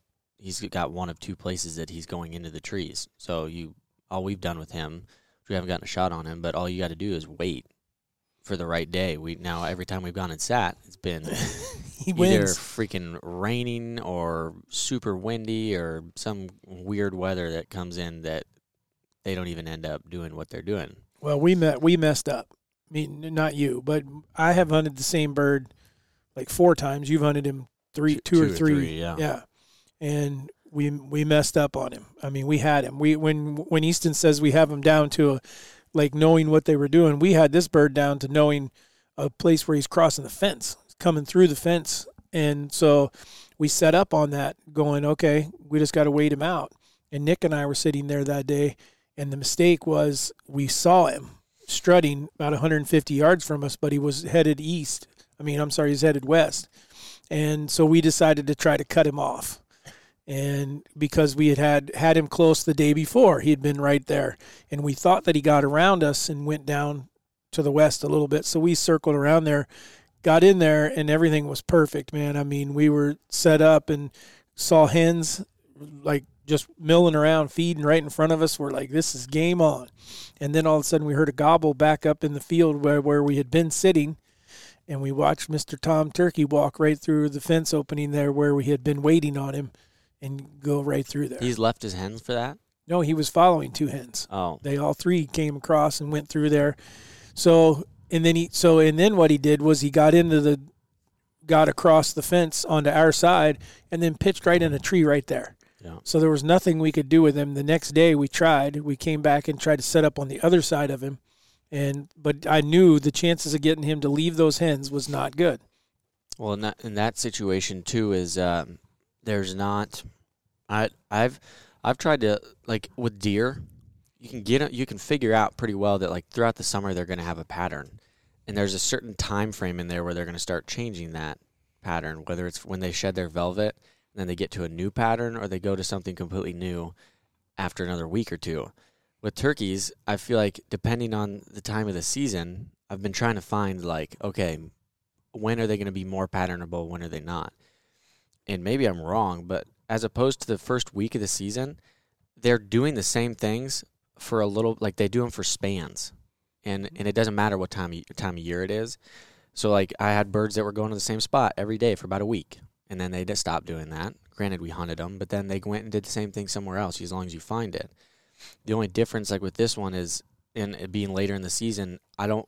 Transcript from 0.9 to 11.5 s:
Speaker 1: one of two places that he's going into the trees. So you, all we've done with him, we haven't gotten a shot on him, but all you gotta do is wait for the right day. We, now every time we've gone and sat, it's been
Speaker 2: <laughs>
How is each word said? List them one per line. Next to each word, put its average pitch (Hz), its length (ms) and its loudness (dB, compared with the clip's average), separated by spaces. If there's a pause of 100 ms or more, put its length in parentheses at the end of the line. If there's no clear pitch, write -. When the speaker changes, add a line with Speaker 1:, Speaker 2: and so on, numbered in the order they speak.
Speaker 1:
one 87 200 -10
of 82 100 -16
two 95 160 -12
places 87 400 -10
that 82 140 -12
he's 82 160 -16
going 85 260 -12
into 85 180 -14
the 78 100 -16
trees. - 480 -10 (100)
So 82 280 -8
you, 82 280 -14 (360)
all 95 140 -8
we've 98 160 -8
done 85 180 -8
with 80 120 -16
him, 80 360 -12 (420)
we 104 80 -8
haven't 90 120 -6
gotten 90 160 -8
a - 40 -14
shot 92 240 -2
on 82 120 -8
him, 82 160 -12
but 82 140 -6
all 90 140 -4
you 90 120 -6
gotta 85 160 -6
do 98 180 -6
is 78 140 -8
wait 80 380 -8 (760)
for 101 140 -6
the 85 100 -8
right 82 240 -4
day. 90 260 -4
We, 80 180 -10
now 85 300 -8
every 90 220 -8
time 92 160 -8
we've 90 120 -12
gone 90 160 -8
and 80 100 -12
sat, 117 360 -2 (100)
it's - 100 -20
been 82 280 -8
Speaker 2:
<laughs> - 720 -10